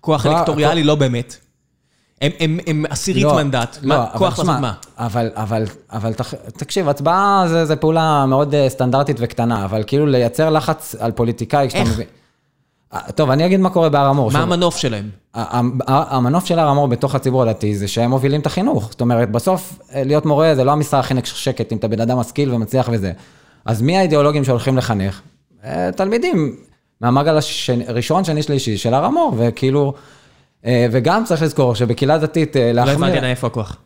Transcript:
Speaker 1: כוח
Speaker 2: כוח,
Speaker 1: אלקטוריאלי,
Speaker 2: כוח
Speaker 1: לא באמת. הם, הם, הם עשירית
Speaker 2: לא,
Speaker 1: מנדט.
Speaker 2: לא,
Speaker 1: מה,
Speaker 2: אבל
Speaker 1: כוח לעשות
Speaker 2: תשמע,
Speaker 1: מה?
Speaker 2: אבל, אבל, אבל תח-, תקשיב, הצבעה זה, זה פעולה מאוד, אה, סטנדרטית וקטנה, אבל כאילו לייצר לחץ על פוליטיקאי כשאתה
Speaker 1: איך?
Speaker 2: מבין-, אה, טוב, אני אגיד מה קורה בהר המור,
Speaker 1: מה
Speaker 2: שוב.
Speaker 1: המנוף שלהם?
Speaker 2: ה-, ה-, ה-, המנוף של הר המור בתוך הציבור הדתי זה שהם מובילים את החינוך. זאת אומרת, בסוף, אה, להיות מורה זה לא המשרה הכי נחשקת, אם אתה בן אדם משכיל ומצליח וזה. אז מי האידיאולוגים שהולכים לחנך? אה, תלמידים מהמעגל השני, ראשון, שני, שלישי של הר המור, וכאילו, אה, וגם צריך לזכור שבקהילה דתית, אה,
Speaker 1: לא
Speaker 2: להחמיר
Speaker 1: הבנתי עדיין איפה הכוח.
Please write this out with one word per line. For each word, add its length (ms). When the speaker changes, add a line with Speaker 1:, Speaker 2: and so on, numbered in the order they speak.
Speaker 1:
כוח 220
Speaker 2:
כוח, 40
Speaker 1:
אלקטוריאלי, 440
Speaker 2:
כוח 60
Speaker 1:
לא 60
באמת. 420
הם, 80
הם, 260
הם 240
עשירית 340
Speaker 2:
לא, 120
Speaker 1:
מנדט. 460
Speaker 2:
לא, 60
Speaker 1:
מה, 220
Speaker 2:
אבל 80
Speaker 1:
כוח 120
לעשות 140
Speaker 2:
תשמע, 160
Speaker 1:
מה? 120
Speaker 2:
אבל, 360
אבל, 300
אבל 220
תח-, 200
תקשיב, 320
הצבעה 600
זה, 160
זה 120
פעולה 500
מאוד, 280
אה, 140
סטנדרטית 520
וקטנה, 440
אבל 220
כאילו 200
לייצר 440
לחץ 480
על 140
פוליטיקאי 560
כשאתה 140
Speaker 1:
איך? 80
Speaker 2:
מבין-, 160
אה, 200
טוב, 160
אני 160
אגיד 140
מה 100
קורה 180
בהר 180
המור, 240
Speaker 1:
מה 20
Speaker 2:
שוב. 100
Speaker 1:
המנוף 340
שלהם? 340
Speaker 2:
ה-, 240
ה-, 20
ה-, 300
המנוף 300
של 120
הר 100
המור 200
בתוך 260
הציבור 280
הדתי 340
זה 120
שהם 220
מובילים 300
את 60
החינוך. 440
זאת 100
אומרת, 300
בסוף, 480
אה, 100
להיות 220
מורה 280
זה 100
לא 80
המשרה 280
הכי 140
נחשקת, 580
אם 40
אתה 120
בן 120
אדם 180
משכיל 360
ומצליח 380
וזה. 200
אז 180
מי 160
האידיאולוגים 460
שהולכים 320
לחנך? 440
אה, 320
תלמידים 600
מהמעגל 360
השני, 520
ראשון, 360
שני, 180
שלישי 360
של 160
הר 100
המור, 340
וכאילו, 560
אה, 260
וגם 320
צריך 180
לזכור 320
שבקהילה 440
דתית, 380
אה, 60
Speaker 1:
לא 100
Speaker 2:
להחמיר 240
Speaker 1:
הבנתי 220
עדיין 120
איפה 160
הכוח. 400